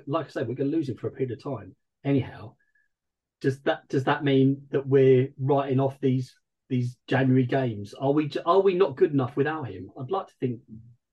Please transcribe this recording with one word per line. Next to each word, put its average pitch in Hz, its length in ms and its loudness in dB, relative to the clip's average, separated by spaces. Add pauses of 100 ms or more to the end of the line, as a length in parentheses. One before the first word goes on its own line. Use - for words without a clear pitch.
like 131 200 -4
I - 20 -20
said, 139 180 -6
we're 117 60 -6
gonna 135 160 -2
lose 160 180 -2
him 117 100 -8
for - 100 -8
a 104 40 -6
period 127 200 -6
of - 120 -12
time 101 320 -10 (300)
anyhow. 135 480 -2 (880)
Does 135 200 -2
that, - 280 -4
does 135 160 -2
that 143 180 -2
mean 135 480 2
that 139 160 -2
we're 135 500 6
writing 139 420 0
off 135 200 -2
these 131 340 -2 (360)
these 123 280 -2 (100)
January 131 380 4
games? 123 480 -4
Are 139 180 -2
we 151 160 2
j-, 165 180 -6
are 175 160 4
we 190 120 2
not 175 220 0
good 170 160 2
enough 131 240 -2
without 147 320 -2
him? 95 220 -14 (100)
I'd 131 120 -10
like 190 160 -6
to - 120 -20
think 123 200 -4 (540)